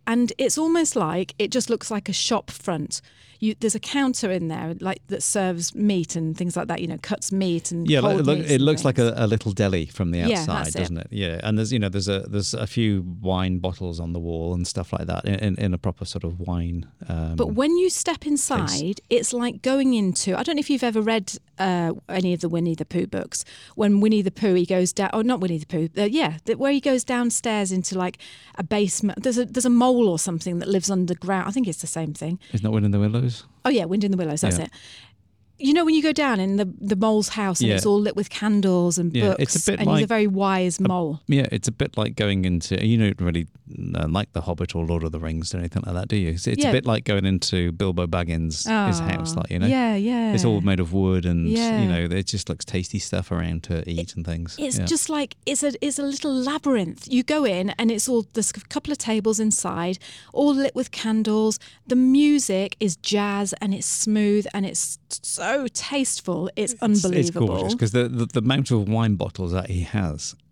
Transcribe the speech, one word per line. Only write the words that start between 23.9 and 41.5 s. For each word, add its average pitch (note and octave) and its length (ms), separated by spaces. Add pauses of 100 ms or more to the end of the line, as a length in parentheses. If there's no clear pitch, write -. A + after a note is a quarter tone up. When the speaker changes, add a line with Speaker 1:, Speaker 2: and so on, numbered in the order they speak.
Speaker 1:
Winnie G#3+ 220
the F#3 80
Pooh, G3 240
he F3 120
goes F#3 260
down, G3 200
oh, A3 100
not A#3+ 180
Winnie F3 180
the D3+ 80
Pooh, D#3+ 300
uh, G#3 80
yeah, G#3 400
the, A3 100
where C4+ 180
he C#4 80
goes C4 240
downstairs A3+ 680
into, F#3 240
like, F3+ 220 (380)
a G3+ 60
basement. G#3 600
There's A#3+ 160
a, B3 60
there's B3 220
a B3+ 40
mole A#3+ 380
or E3 100
something F3 420
that - 80
lives F#3+ 220
underground. F3+ 580
I - 40
think A#3+ 160
it's D#3 120
the E3 60
same D#3 280
thing. E3 240 (140)
Speaker 2:
Isn't G#2 120
that A2 60
Wind G#2+ 160
in G2+ 60
the G2+ 80
Willows? A#2 440 (200)
Speaker 1:
Oh, B3+ 60
yeah, A3+ 140
Wind G3 200
in G3+ 60
the F#3+ 60
Willows, D#3+ 260
that's F3+ 160
Speaker 2:
Yeah. E3 60
Speaker 1:
it. E3+ 60 (840)
You C#4 160
know E4+ 120
when D#4+ 100
you D4+ 80
go D#4 100
down C4 280
in F#3+ 160
the, G#3 80 (160)
the G3+ 160
mole's G#3+ 320
house G3 320
and A#2 80
Speaker 2:
Yeah. G#2+ 80
Speaker 1:
it's F#3+ 100
all G#3 140
lit G#3 160
with G3+ 120
candles F#3 720
and E3+ 160
Speaker 2:
Yeah, D#3+ 160
Speaker 1:
books, C#3+ 240
Speaker 2:
it's D#3+ 140
a - 20
bit - 100
Speaker 1:
and - 80
he's D#3 100
a - 20
Speaker 2:
like G#3+ 80
Speaker 1:
very G#3+ 180
wise F#3+ 540
Speaker 2:
a, F#3+ 80
Speaker 1:
mole. E3+ 400
Speaker 2:
yeah, C#3 240